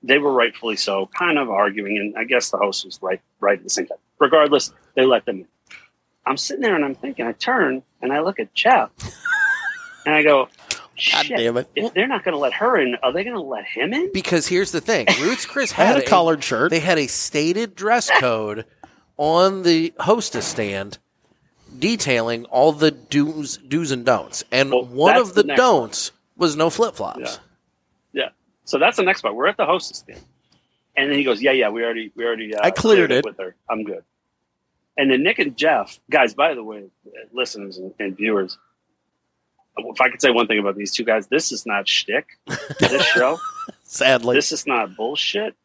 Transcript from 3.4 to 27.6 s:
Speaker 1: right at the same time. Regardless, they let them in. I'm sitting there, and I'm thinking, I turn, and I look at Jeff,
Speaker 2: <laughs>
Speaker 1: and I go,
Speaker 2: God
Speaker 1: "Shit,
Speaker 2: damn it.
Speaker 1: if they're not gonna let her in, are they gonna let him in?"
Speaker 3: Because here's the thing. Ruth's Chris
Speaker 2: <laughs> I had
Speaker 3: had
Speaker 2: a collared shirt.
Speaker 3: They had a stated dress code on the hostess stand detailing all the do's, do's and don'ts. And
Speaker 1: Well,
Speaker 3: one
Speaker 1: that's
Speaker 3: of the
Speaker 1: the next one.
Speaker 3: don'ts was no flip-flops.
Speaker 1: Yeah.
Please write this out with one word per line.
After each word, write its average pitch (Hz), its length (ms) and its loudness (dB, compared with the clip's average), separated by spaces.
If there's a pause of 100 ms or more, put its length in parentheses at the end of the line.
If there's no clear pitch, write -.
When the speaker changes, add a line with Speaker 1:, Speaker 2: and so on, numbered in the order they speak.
Speaker 1:
right 98 160 2
at - 80 -14
the - 60 -10
same 90 160 -4
time. - 100 -10 (220)
Regardless, 147 560 4 (200)
they 127 120 4
let 123 180 4
them 104 160 -4
in. - 80 -20 (800)
I'm 131 100 -2
sitting - 260 -8
there, 226 120 2
and 156 100 0
I'm 139 100 -4
thinking, 262 320 -8
I 117 60 -6
turn, 160 500 -2 (200)
and 127 100 -2
I 147 80 0
look 180 180 -4
at 110 160 -8
Jeff, 214 440 2
Speaker 2:
<laughs> - 1080 -4
Speaker 1:
and 151 80 2
I 151 80 4
go, 143 260 4 (640)
Speaker 2:
God 151 140 2
Speaker 1:
"Shit, 147 100 -4
Speaker 2:
damn 117 220 0
it. 127 160 -6
Speaker 1:
if - 180 -4
they're 208 140 0
not 247 180 -4
gonna 165 140 -2
let 143 160 0
her 233 240 2
in, 123 240 0
are 127 100 0
they 180 120 -2
gonna 226 180 -6
let 123 240 -8
him 147 260 -4
in?" 349 200 -2
Speaker 3:
Because 175 340 -2
here's 185 260 0
the 170 80 -2
thing. 160 260 0 (140)
Ruth's 214 240 -2
Chris - 280 -4
Speaker 2:
<laughs> - 60 -10
I 160 60 6
had 240 120 6
Speaker 3:
had 269 80 2
Speaker 2:
a - 20 -4
collared 165 380 4
shirt. 131 260 0
Speaker 3:
They 165 100 2
had 165 180 2
a 139 100 0
stated 185 680 -2
dress 226 340 0 (120)
code 110 440 -2 (540)
on 180 460 2
the 165 340 2
hostess 185 480 0
stand 101 500 -6 (840)
detailing 120 680 -2
all 139 260 4
the 151 180 4
do's, 143 680 -4
do's 143 320 -4
and 123 140 -4
don'ts. 113 480 -2
And 135 180 2
Speaker 1:
Well, 127 140 2
Speaker 3:
one 139 320 4
Speaker 1:
that's 240 140 4
Speaker 3:
of 180 40 -16
the 208 80 4
Speaker 1:
the - 60 2
next 262 120 2
one. 233 220 6
Speaker 3:
don'ts - 300 -8 (240)
was 156 200 0
no 160 140 2
flip-flops. - 500 -4
Speaker 1:
Yeah. - 1040 -12